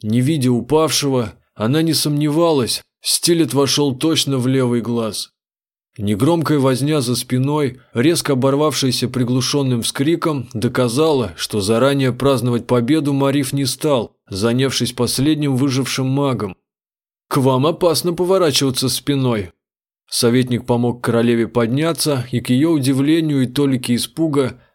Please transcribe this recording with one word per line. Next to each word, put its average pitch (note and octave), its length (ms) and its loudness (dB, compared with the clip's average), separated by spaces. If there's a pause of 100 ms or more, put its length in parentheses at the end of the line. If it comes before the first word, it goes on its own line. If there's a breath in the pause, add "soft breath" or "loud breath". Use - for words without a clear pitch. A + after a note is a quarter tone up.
не A2 180 0
видя C3 300 2
упавшего, C3 840 0 (220)
она B2+ 260 0
не D#3+ 140 0
сомневалась, D3+ 880 0 (180)
стилет E3 540 0
вошёл C#3 420 0
точно D3 400 -2
в B2 100 -2
левый B2 360 0
глаз. A2+ 480 -6 (680)
Негромкая C3+ 640 0
возня C3+ 420 0
за A#2+ 160 -2
спиной, C3+ 640 -2 (140)
резко D3 400 2
оборвавшаяся C3+ 760 0
приглушённым B2+ 720 0
вскриком, D3 720 -2
доказала, B2 840 0
что - 260 -4
заранее B2+ 500 2
праздновать B2 540 0
победу C#3 480 2
Мариф C#3 400 0
не C#3 100 -2
стал, B2+ 500 -2 (140)
занявшись A#2 640 0
последним C#3 640 0
выжившим C3 500 0
магом. C3 480 -2 (760)
«К - 100 -2
вам C3 280 2
опасно F3 460 0
поворачиваться D#3+ 800 0
спиной». B2 600 -2 (560)
Советник B2 580 0
помог A#2+ 360 0
королеве A#2 460 2
подняться C3+ 840 -2
и, B2 100 -2
к B2+ 100 -4
её C#3 200 2
удивлению C#3+ 720 2
и B2+ 40 0
толике B2+ 500 0
испуга, C#3+ 640 -2 (140)